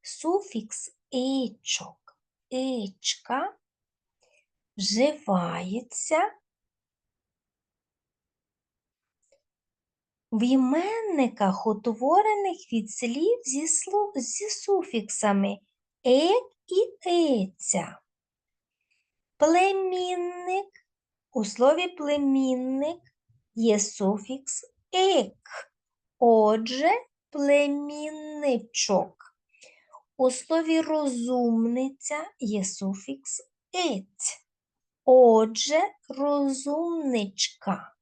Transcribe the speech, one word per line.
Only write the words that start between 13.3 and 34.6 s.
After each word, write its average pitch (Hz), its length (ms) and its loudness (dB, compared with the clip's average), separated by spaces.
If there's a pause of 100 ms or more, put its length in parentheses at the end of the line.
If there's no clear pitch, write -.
зі 285 220 -4
слу-, 403 520 -2
зі 403 300 -8
суфіксами 208 1080 -2 (480)
"ек" 330 400 4 (220)
і 370 420 -2
"еця". 262 880 -2 (1400)
Племінник. 359 1300 0 (640)
У 220 140 -2
слові 302 420 2
племінник 277 1120 -2 (540)
є 220 240 2
суфікс - 960 -6 (200)
"ек". 370 800 0 (460)
Отже, 226 720 4 (380)
племінничок. 285 1900 -2 (1000)
У 254 140 4
слові 320 500 0
розумниця 254 1600 -2
є 208 240 -4
суфікс - 800 -8 (320)
"иць". 294 720 -6 (600)